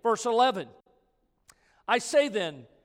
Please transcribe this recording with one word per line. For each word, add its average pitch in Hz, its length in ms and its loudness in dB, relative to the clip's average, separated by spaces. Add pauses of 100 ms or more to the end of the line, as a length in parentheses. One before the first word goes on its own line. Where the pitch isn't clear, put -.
Verse 226 240 0
eleven, 226 440 0 (1160)
"I 233 120 2
say 285 300 2
then 160 360 -6 (200)